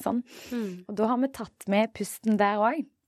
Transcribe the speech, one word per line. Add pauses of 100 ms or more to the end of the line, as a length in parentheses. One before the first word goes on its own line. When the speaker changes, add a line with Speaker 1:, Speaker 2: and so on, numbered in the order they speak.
Speaker 1:
sånn. (260)
Speaker 2:
Mm.
Speaker 1:
Og
da
har
vi
tatt
med
pusten
der
også. (240)